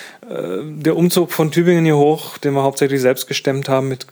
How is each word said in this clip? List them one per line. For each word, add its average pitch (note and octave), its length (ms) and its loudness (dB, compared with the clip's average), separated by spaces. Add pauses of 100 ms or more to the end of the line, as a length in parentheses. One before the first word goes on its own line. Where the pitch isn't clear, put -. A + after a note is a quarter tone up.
(280)
Äh, F#2+ 360 -8
der D3+ 320 -2
Umzug F3 340 2
von D#3+ 220 0
Tübingen E3+ 320 4
hier D#3 140 4
hoch, D3+ 400 0
den C#3+ 160 -2
wir C#3 80 0
hauptsächlich C#3 400 0
selbst B2+ 260 0
gestemmt C#3 400 -4
haben C3+ 200 0
mit, C3 240 -8